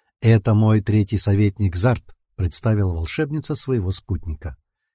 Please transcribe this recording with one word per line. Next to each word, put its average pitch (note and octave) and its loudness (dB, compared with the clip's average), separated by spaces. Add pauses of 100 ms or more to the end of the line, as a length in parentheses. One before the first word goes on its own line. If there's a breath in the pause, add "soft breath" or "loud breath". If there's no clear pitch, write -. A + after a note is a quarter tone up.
(220)
«Это A2+ 4
мой A2 4
третий G#2+ 0
советник G2+ 0
Зарт», A2 -2 (240)
представила G2 0
волшебница C#3+ -4
своего A2 -2
спутника. D#2 -8 (400)